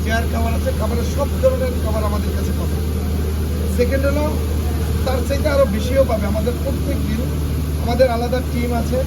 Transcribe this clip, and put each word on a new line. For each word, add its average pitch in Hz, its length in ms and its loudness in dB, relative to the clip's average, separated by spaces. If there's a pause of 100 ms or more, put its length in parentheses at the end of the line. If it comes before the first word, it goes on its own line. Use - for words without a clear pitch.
চেয়ার 226 180 2
কভার 233 320 0
আছে, 262 160 0
কভারের 233 340 0 (120)
সব 277 100 0 (160)
ধরনের 494 300 2 (140)
কভার - 180 0
আমাদের - 320 0
কাছে - 220 0
পাবে। - 400 0 (800)
সেকেন্ড 269 300 2
হলো 294 240 2 (760)
তার 262 120 0 (100)
চাইতে 285 200 0
আরও 277 160 4
বেশিও 269 440 2
পাবে। - 180 0
আমাদের - 260 0 (120)
প্রত্যেক 285 320 -2
দিন - 240 -2 (640)
আমাদের 247 280 2
আলাদা 240 300 0 (120)
টিম 240 200 0
আছে 240 340 0